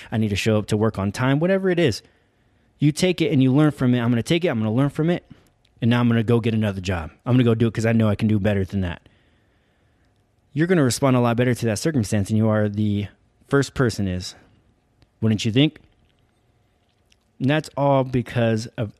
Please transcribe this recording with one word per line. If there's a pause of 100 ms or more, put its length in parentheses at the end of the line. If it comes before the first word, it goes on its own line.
(120)
I
need
to
show
up
to
work
on
time,
whatever
it
is." (800)
You
take
it
and
you
learn
from
it.
"I'm
gonna
take
it,
I'm
gonna
learn
from
it, (560)
and
now
I'm
gonna
go
get
another
job. (160)
I'm
gonna
go
do
it
'cause
I
know
I
can
do
better
than
that." (1400)
You're
gonna
respond
a
lot
better
to
that
circumstance
than
you
are
the (400)
first
person
is. (840)
Wouldn't
you
think? (1600)
And
that's
all
because (100)
of